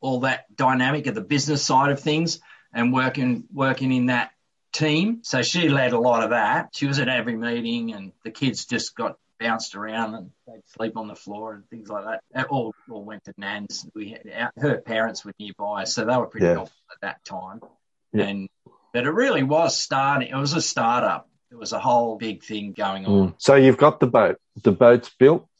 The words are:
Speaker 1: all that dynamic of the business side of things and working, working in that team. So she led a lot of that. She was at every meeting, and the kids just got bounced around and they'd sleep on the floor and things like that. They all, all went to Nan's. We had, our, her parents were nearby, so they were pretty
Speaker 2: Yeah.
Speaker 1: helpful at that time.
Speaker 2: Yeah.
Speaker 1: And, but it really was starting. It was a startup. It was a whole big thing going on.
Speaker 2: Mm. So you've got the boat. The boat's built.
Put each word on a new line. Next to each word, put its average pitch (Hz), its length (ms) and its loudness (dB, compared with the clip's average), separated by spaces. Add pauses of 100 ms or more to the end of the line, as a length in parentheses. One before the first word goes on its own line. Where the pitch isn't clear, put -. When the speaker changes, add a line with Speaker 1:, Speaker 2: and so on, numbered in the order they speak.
Speaker 1:
all 131 200 -2
that 127 340 -4
dynamic 131 520 0
of 117 80 -4
the 107 60 -6
business 143 440 0
side 139 260 4
of 139 100 -2
things 160 400 -2 (320)
and 120 200 0
working, 127 600 0
working 135 400 0
in 123 140 2
that 123 240 0 (420)
team. 170 500 0
So 131 200 -2
she 170 260 0
led 135 240 2
a 120 60 2
lot 117 240 2
of 110 80 -2
that. 120 440 0
She 143 120 -4
was 139 120 -2
at 131 100 0
every 120 280 -2
meeting, 117 560 -4
and 98 200 -14 (120)
the 113 60 -10
kids 123 360 -4
just - 280 -6
got - 240 -6 (220)
bounced 117 340 -4
around 110 400 -8
and 95 160 -16 (160)
they'd 113 200 -20
sleep 110 300 -8
on 110 120 -10
the 104 80 -16
floor 107 380 -14
and 101 160 -20
things 107 180 -18
like 104 160 -8
that. 110 180 -8 (100)
They 131 100 -6
all, 120 320 -4 (160)
all 107 140 -16
went - 200 -18
to - 120 -20
Nan's. - 580 -10
We 107 160 -12
had, - 220 -20
our, 120 280 -8
her 143 160 0
parents 113 480 -6
were 101 140 -14
nearby, 101 460 -8
so 110 200 -4
they 123 120 0
were 120 100 0
pretty 95 200 -2
Speaker 2:
Yeah. - 80 4
Speaker 1:
helpful - 220 -10 (160)
at - 80 -20
that - 240 -10
time. 95 360 -14 (520)
Speaker 2:
Yeah. 104 120 0
Speaker 1:
And, 98 240 -8 (440)
but 123 140 -2
it 147 40 0
really 214 320 0
was 160 380 2
starting. 135 480 -2
It 135 80 -8
was 139 160 -2
a 165 100 -2
startup. 117 680 -2 (220)
It 123 60 -20
was 107 160 -10
a 107 80 -6
whole 120 360 2
big 101 280 -8
thing 104 280 -8
going 98 340 -6
on. 98 240 4
Speaker 2:
Mm. - 80 -14
So - 160 6
you've 131 240 8
got 147 200 6
the 143 80 4
boat. 113 300 4 (260)
The 107 100 6
boat's 120 360 6 (100)
built. 147 300 6 (100)